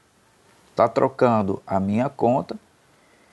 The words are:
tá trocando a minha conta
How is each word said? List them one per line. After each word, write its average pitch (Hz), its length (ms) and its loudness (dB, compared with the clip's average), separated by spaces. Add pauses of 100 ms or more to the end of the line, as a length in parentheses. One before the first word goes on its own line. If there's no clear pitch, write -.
(720)
tá 117 140 4
trocando 117 800 0
a 98 120 -2
minha 107 300 -2
conta 139 480 -2 (760)